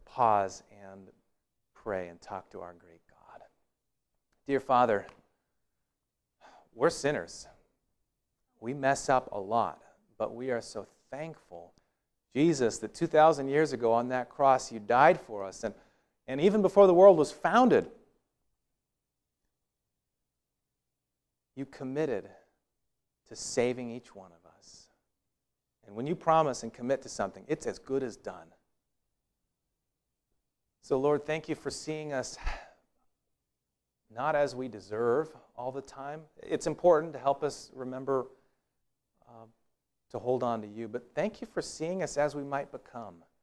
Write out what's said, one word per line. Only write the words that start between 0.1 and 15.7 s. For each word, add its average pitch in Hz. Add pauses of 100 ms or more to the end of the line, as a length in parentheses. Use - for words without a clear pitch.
and 98 (640)
pray 95
and 85
talk -
to 95
our 87
great 87
God. - (1040)
Dear 139
Father, 123 (1700)
we're 123
sinners. 139 (1120)
We 120
mess 139
up 127
a 101
lot, 101 (340)
but 110
we 127
are 117
so 101 (240)
thankful, 131 (580)
Jesus, 131
that -
two 170
thousand 156
years 143
ago 117
on 120
that 127
cross, 135
you 113
died 131
for 104
us. 95
And, 104 (500)